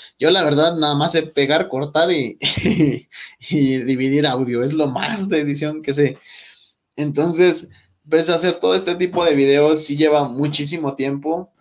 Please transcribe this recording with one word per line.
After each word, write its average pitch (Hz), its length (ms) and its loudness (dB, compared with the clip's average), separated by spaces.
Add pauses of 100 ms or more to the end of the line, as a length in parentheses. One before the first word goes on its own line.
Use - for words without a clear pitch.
(200)
yo 151 100 2
la 185 140 4
verdad 156 340 2
nada 151 180 0
más 151 180 0
sé 160 100 2
pegar, 151 440 0
cortar 147 440 0
y, 135 280 -4
<laughs> - 680 0 (420)
y 135 300 2
dividir 135 480 0
audio, 123 360 -2
es 143 100 -2
lo 156 140 0
más 196 420 -6
de 160 120 0
edición 151 400 -4
que 139 120 -4
sé. 135 240 0 (800)
Entonces, 160 760 0 (360)
pues 160 220 2
hacer 175 280 0
todo 190 180 0
este 180 200 -2
tipo 175 300 0
de 156 80 4
videos 143 500 4
sí 143 140 -2
lleva 151 320 2
muchísimo 147 640 -4
tiempo 143 540 -4 (120)